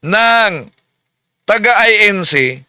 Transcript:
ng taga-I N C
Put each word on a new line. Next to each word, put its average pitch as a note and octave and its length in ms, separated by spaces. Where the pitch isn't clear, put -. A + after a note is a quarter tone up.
ng G#3+ 640
taga-I G#3+ 720
N F#3 80
C C3+ 460